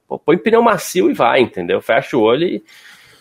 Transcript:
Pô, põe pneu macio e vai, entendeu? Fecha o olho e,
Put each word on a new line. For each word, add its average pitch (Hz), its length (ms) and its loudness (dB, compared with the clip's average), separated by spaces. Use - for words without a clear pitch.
Pô, 65 100 -8
põe 160 180 0
pneu 226 240 2
macio 214 480 0
e 262 60 -2
vai, 127 260 2
entendeu? 95 400 -2
Fecha 131 360 -2
o 117 40 2
olho 123 280 2
e, - 160 -8